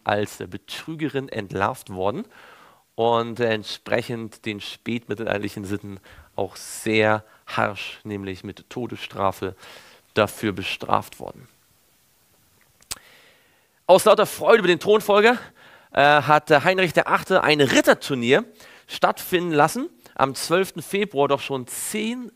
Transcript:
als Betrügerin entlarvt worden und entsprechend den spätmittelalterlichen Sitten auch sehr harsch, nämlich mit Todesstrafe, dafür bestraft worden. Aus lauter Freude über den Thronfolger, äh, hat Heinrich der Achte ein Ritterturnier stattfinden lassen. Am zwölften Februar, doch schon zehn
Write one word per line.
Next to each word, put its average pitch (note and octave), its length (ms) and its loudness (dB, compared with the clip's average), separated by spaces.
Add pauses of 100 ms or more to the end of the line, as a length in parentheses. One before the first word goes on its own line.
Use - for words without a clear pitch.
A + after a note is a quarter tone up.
als G#2 360 -2
Betrügerin C3+ 920 -8
entlarvt G#2 640 -6
worden G2+ 340 -4 (680)
und A#2 440 0
entsprechend A2+ 1080 -4
den G#2 140 -6
spätmittelalterlichen G#2 1040 -6
Sitten G2 380 -8 (340)
auch G2 220 -6
sehr G#2+ 640 0 (240)
harsch, - 560 -4
nämlich G2 400 -10
mit - 260 -16
Todesstrafe, G2 840 -6 (580)
dafür G#2+ 380 0
bestraft - 720 -4
worden. - 260 -16 (2500)
Aus F#3 160 8
lauter G#3 220 6
Freude G#3 340 4
über F#3 80 2
den F3 140 2
Thronfolger, G#3 560 4 (560)
äh, - 80 2
hat D3 480 4
Heinrich E3+ 420 4
der - 160 0
Achte F#3 360 0
ein D3 180 4
Ritterturnier C#3 840 2 (440)
stattfinden F3 640 -2
lassen. D#3+ 340 2 (280)
Am C3+ 200 0
zwölften F3+ 460 -2
Februar, E3 480 -2
doch C#3 100 0
schon C3 260 -8
zehn A3+ 720 -8